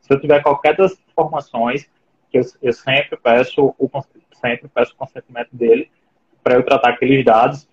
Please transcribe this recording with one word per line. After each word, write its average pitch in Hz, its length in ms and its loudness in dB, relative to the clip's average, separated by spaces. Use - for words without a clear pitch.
Se - 120 -4
eu 135 80 0
tiver 147 220 2
qualquer 151 340 0
das 190 160 2
informações, 143 800 -6
que 131 80 0
eu, 127 40 0
eu 120 140 -2
sempre 139 420 -4
peço 127 640 0
o 131 100 -2
cons-, - 200 -10
sempre 120 360 -8
peço - 240 -4
o - 40 -20
consentimento 123 540 -14
dele 120 400 0
pra 123 100 2
eu 123 80 4
tratar 123 280 0
aqueles 131 340 0
dados 123 480 2